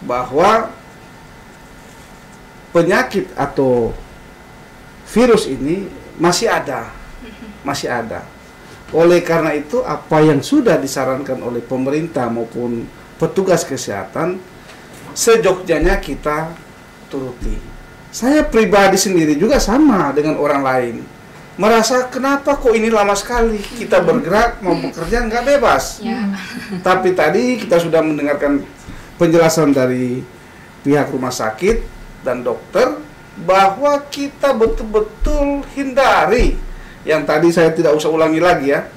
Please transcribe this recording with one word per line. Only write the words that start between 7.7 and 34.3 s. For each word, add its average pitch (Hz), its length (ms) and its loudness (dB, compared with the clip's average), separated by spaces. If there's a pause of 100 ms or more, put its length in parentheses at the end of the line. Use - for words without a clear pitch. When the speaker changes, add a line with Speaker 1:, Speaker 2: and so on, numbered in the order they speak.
Speaker 1:
ada. 113 320 -6 (680)
Oleh 170 320 4
karena 160 320 0
itu, 147 260 -4
apa - 400 -2
yang 151 200 4
sudah 233 340 2
disarankan 135 680 -4
oleh 120 200 -6
pemerintah 135 680 -4
maupun 117 600 -6 (300)
petugas 170 460 0
kesehatan, 135 800 -6 (680)
sejogjanya 175 840 2
kita 151 540 -6 (560)
turuti. 123 480 -8 (560)
Saya 285 320 2
pribadi 196 560 4
sendiri 160 400 2
juga 226 240 2
sama 208 480 2
dengan 147 260 0
orang 143 280 0
lain, 127 300 -2 (600)
merasa, 226 540 2
"Kenapa 277 500 -2
kok 226 160 2
ini 226 160 0
lama 202 240 2
sekali 226 480 -2 (160)
kita 190 240 2
Speaker 2:
Hmm. 170 60 -2
Speaker 1:
bergerak, 214 500 0
mau 185 160 -2
bekerja 170 480 -4
nggak 233 260 -4
bebas?" 214 540 0
Speaker 2:
Ya. 226 240 -4 (540)
Speaker 1:
Tapi 185 340 0
tadi 214 480 0
kita 175 160 2
sudah 160 240 2
mendengarkan 143 640 -2 (500)
penjelasan 160 540 4
dari 127 560 0 (560)
pihak 143 260 2
rumah 127 220 -4
sakit 165 480 -2 (420)
dan 123 220 -4
dokter, 202 560 -2 (400)
bahwa 196 640 2
kita 285 480 -4